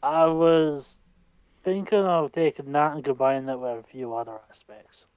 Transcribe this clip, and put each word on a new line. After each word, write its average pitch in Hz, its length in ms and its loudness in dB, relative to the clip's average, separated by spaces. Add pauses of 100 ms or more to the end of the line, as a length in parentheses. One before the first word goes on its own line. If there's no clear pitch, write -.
I 160 240 2
was 160 720 2 (640)
thinking 196 340 0
of 175 340 2
taking 147 400 -2
that 151 220 0
and 147 100 -10
combining 135 440 0
it 131 100 -6
with 120 220 -6
a - 40 -20
few 127 300 -12
other 113 260 -8 (100)
aspects. - 560 -20 (100)